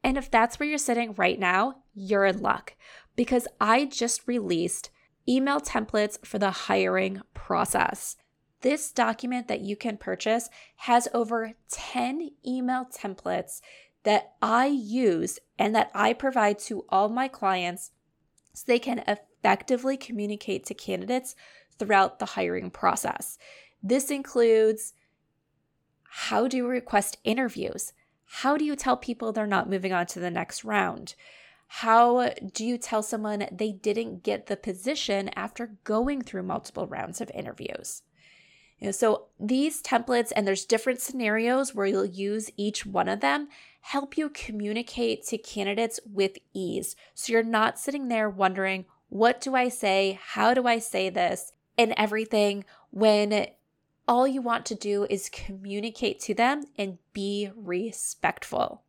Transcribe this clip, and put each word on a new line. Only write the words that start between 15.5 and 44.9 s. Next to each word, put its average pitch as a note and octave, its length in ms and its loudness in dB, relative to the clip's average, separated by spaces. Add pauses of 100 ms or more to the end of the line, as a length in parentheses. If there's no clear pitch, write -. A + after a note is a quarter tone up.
and A3 180 2
that - 180 4
I G#3+ 200 4
provide A3+ 460 2
to - 300 -8
all G3+ 200 4
my B3+ 180 -2
clients F#3 640 -2 (600)
so - 120 -16
they B3 140 6
can A#3+ 280 -2
effectively A#3+ 880 0
communicate G#3 680 -6
to - 80 -10
candidates G3+ 600 -4 (420)
throughout G3 420 4
the G#3 60 -2
hiring F3+ 440 -4
process. - 680 -2 (440)
This C4 300 0
includes, A3+ 840 4 (1080)
how - 420 0
do B3+ 120 0
you A#3+ 100 0
request B3 560 0
interviews? - 680 -2 (320)
How C#4+ 320 0
do D4+ 80 0
you D4 100 -2
tell B3+ 220 0
people A#3 340 -6
they're G#3+ 160 -2
not G3 220 0
moving F#3 240 -2
on F3 140 2
to - 120 -10
the F3 100 -4
next F3 360 -6
round? F#3+ 500 -2 (520)
How A#3+ 640 6 (220)
do A3 120 -6
you A#3+ 120 0
tell A3 240 -2
someone G#3+ 480 -4
they G#3+ 220 -4
didn't G#3 520 -4
get G#3 240 -2
the G3+ 100 -2
position G3 720 -2
after G#3 560 -10
going B3 360 0
through F#3+ 220 -6
multiple - 440 -6
rounds - 340 -8
of - 100 -8
interviews? - 720 -10 (760)
You G#3 80 -6
know, G3 40 -2
so - 360 2 (120)
these C4 420 0
templates, A#3+ 540 0
and G#3 120 2
there's F#3+ 160 0
different B3 380 0
scenarios B3 720 0
where G3+ 100 0
you'll F#3+ 200 2
use G3+ 500 -4
each G#3 300 -4
one F#3+ 240 0
of G#3 100 -2
them, C#4+ 300 0 (320)
help C#4 360 -6
you D4+ 120 -2
communicate A3+ 1000 -4